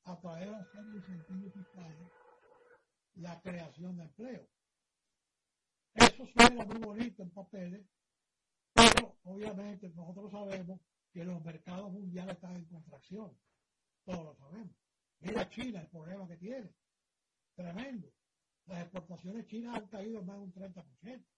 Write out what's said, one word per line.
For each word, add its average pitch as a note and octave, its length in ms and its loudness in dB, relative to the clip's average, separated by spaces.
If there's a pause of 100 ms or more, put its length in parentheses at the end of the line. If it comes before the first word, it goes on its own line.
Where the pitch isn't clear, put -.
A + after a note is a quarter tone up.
a F3+ 160 -12
través F3 300 -10
de G#3+ 60 -10
hacer G3+ 300 -16 (100)
incentivos F#3 580 -10
fiscales F3 540 -16 (1080)
la E3+ 260 -12
creación F3 560 -10
de E3 60 -12
empleo. A3 460 -14 (1400)
Eso A#3+ 340 10
suena A#3+ 380 10
muy A3+ 140 -6
bonito G#3+ 440 -6
en F3 80 -12
papeles, F#3+ 540 -12 (880)
pero - 500 10
obviamente G3 680 -8
nosotros F3 420 -12
sabemos F#3+ 480 -8 (320)
que E3+ 140 -10
los F3 180 -6
mercados F3+ 480 -10
mundiales F#3 440 -8
están F3+ 200 -12
en E3+ 100 -10
contracción. E3+ 720 -16 (680)
Todos F3+ 180 -6
lo D3 120 -16
sabemos. D#3+ 400 -16 (440)
Mira F#3+ 300 -4
China, A3+ 320 -8
el D#3+ 60 -16
problema F3 400 -14
que E3+ 100 -16
tiene. G#3+ 360 -12 (800)
Tremendo. G3+ 520 -10 (580)
Las F3 180 -10
exportaciones F3+ 640 -10
chinas A#3 300 -8
han G#3+ 100 -10
caído G#3+ 360 -8
más G3 140 -10
de G3+ 60 -14
un F#3 80 -12
treinta F#3 320 -14
por C3+ 140 -20
ciento. G#3+ 300 -16 (100)